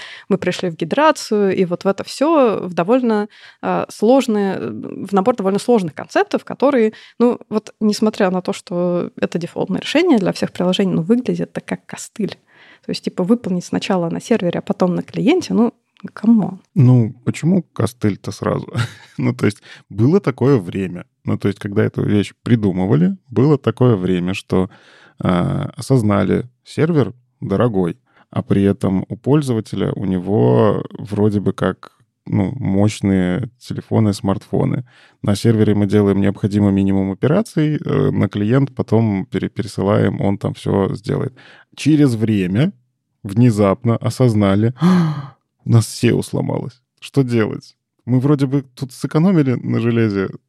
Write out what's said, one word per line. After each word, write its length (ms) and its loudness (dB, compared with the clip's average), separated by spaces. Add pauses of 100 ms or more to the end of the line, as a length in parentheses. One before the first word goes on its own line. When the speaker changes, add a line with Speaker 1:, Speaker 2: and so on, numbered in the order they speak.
(280)
Speaker 1:
мы 100 0
пришли 320 -4
в 60 -10
гидрацию, 800 0
и 80 2
вот 200 -4
в 40 0
это 160 -2
всё 580 2
в 120 -8
довольно, 540 0 (340)
э, 260 -2
сложные, 720 0 (480)
в 60 -12
набор 240 2
довольно 220 0
сложных 360 0
концептов, 500 -4
которые, 480 0 (260)
ну, 200 2 (120)
вот 300 -6
несмотря 500 0
на 120 -2
то, 100 -4
что 580 -4 (100)
это 180 -4
дефолтное 420 -6
решение 380 2
для 140 0
всех 200 -6
приложений, 420 0
ну, 80 0
выглядит 520 -2
это 60 -10
как 260 -10
костыль. 500 -10 (500)
То 40 -8
есть, 140 -8
типа, 200 -4
выполнить 400 -2
сначала 460 -2
на 100 -6
сервере, 400 -2
а 20 -6
потом 320 0
на 80 -4
клиенте, 520 0
ну, 180 2 (400)
камон. 480 2 (140)
Speaker 2:
Ну, 400 4 (100)
почему 380 0
костыль-то 680 -4
сразу? 400 -4
<laughs> 460 -8
Ну, 160 0
то 120 -2
есть, 160 -4 (280)
было 300 2
такое 380 2
время. 460 -6 (200)
Ну, 140 -2
то 100 -2
есть, 120 -4
когда 240 -2
эту 180 -2
вещь 300 0 (100)
придумывали, 720 0 (140)
было 280 2
такое 380 2
время, 380 -2
что, 340 -2 (540)
э, 540 0
осознали, 720 0 (160)
сервер 480 0 (280)
дорогой, 560 0 (340)
а 120 -4
при 220 2
этом 440 0
у 80 2
пользователя, 760 0
у 120 -6
него 800 2 (160)
вроде 420 0
бы 120 -2
как, 400 -4 (340)
ну, 320 -2
мощные 1000 0
телефоны, 540 -2
смартфоны. 720 -2 (380)
На 140 0
сервере 380 2
мы 120 2
делаем 340 2
необходимый 520 0
минимум 400 0
операций, 640 0
э, 340 0
на 180 0
клиент 460 0
потом 520 0
пере-, 220 -4
пересылаем, 720 -2
он 180 -2
там 160 -6
всё 400 -2
сделает. 380 -6 (440)
Через 380 4
время 580 0 (500)
внезапно 760 2
осознали: 840 2
<gasps> 840 0
У 40 0
нас 180 4
сео 340 0
сломалось. 600 -6 (180)
Что 220 -2
делать? 540 -2 (300)
Мы 140 2
вроде 260 2
бы 180 -2 (100)
тут 180 -10
сэкономили 600 2
на 260 0
железе, 480 2 (200)